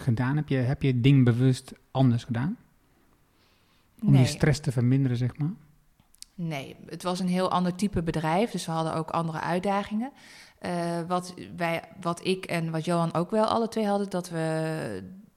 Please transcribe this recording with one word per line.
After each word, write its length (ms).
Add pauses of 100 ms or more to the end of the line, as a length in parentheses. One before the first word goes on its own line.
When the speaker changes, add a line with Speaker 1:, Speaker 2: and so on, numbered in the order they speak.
Speaker 1:
gedaan? 340
Heb 140
je, 80
heb 240
je 200
dingen 220
bewust 500 (180)
anders 320
gedaan? 340 (1400)
Om 60
die 100
Speaker 2:
Nee. 80
Speaker 1:
stress 340
te 120
verminderen, 460
zeg 200
maar? 140 (840)
Speaker 2:
Nee, 400 (140)
het 140
was 160
een 80
heel 240
ander 240
type 280
bedrijf, 480
dus 140
we 60
hadden 240
ook 160
andere 280
uitdagingen. 720 (480)
Eh, 480
wat 260 (240)
wij, 240 (200)
wat 240
ik 200
en 260
wat 140
Johan 280
ook 180
wel 140
alle 220
twee 200
hadden, 220
dat 200
we 880 (200)